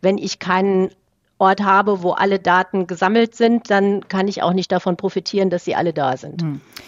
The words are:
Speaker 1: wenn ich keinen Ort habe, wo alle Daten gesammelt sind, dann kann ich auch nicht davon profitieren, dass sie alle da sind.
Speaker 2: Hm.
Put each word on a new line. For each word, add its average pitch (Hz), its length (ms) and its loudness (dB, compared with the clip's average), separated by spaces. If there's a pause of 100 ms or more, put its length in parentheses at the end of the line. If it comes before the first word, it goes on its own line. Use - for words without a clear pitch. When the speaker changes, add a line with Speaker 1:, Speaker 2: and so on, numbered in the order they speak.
Speaker 1:
wenn 190 160 2
ich - 220 -8
keinen 190 500 0 (480)
Ort 196 240 2
habe, 202 400 2
wo 175 80 0
alle 196 300 0
Daten 185 480 2
gesammelt 214 480 0
sind, 233 340 0
dann 202 380 2
kann 190 180 -2
ich 196 160 -4
auch 175 100 2
nicht 185 200 -2
davon 180 240 0
profitieren, 190 520 -2
dass 175 160 -4
sie - 120 -4
alle 165 160 0
da 135 240 -2
sind. - 260 -10
Speaker 2:
Hm. 147 180 -6 (280)